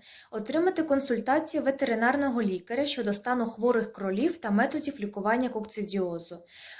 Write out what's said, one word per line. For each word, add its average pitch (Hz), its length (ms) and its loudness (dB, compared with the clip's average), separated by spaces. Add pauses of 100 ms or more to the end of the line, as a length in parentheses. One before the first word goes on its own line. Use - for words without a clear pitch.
(320)
отримати 320 520 0
консультацію 269 800 0
ветеринарного 254 760 2
лікаря 220 440 0
щодо 214 280 0
стану 240 320 0
хворих 233 480 2
кролів 196 440 0
та 220 140 -4
методів 269 480 2
лікування 208 500 0
кокцидіозу, 185 920 -4 (360)